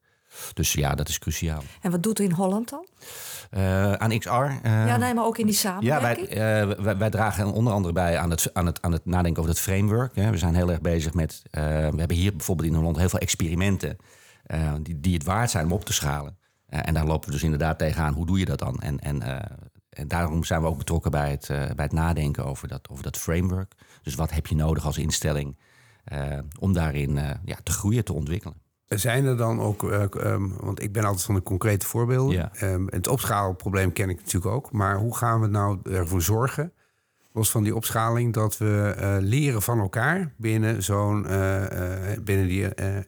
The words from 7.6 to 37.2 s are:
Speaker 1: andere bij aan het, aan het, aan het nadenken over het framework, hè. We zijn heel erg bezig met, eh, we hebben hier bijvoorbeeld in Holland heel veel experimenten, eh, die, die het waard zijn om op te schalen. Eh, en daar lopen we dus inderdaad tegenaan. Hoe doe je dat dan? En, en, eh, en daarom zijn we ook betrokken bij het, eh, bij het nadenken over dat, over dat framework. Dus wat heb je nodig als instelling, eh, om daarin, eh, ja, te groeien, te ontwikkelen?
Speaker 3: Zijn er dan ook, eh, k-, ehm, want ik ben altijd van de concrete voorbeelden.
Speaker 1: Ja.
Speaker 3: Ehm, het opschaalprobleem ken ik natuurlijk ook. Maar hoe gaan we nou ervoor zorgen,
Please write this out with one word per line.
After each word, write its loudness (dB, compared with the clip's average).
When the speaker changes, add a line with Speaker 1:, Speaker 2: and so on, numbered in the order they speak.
Speaker 1:
andere 2
bij 2
aan 0
het, -2
aan 2
het, -2
aan 0
het 0
nadenken 2
over 2
het -2
framework, 0
hè. 2
We 0
zijn 2
heel 4
erg 0
bezig 0
met, -2
eh, -4
we 0
hebben 0
hier 2
bijvoorbeeld 0
in 2
Holland 2
heel 4
veel 0
experimenten, 0
eh, 0
die, -6
die 2
het -2
waard 0
zijn 2
om 2
op 0
te -6
schalen. -2
Eh, -4
en 0
daar 2
lopen 0
we -4
dus 0
inderdaad 2
tegenaan. 0
Hoe -2
doe 2
je 2
dat -2
dan? -4
En, -4
en, -4
eh, -8
en -12
daarom 0
zijn 2
we 2
ook 0
betrokken 0
bij 0
het, -6
eh, -2
bij -4
het -2
nadenken 0
over -8
dat, -12
over -12
dat -6
framework. -2
Dus -8
wat -2
heb -2
je 0
nodig 2
als -2
instelling, -2
eh, -6
om 2
daarin, 2
eh, -2
ja, -8
te -4
groeien, 0
te -4
ontwikkelen? -6
Speaker 3:
Zijn 0
er 2
dan 0
ook, 0
eh, 2
k-, -6
ehm, 0
want -6
ik -6
ben 0
altijd 0
van 0
de 2
concrete 0
voorbeelden. 2
Speaker 1:
Ja. -2
Speaker 3:
Ehm, -2
het -2
opschaalprobleem 0
ken 0
ik -2
natuurlijk -2
ook. -6
Maar 2
hoe 0
gaan 2
we 2
nou 2
ervoor 0
zorgen, 0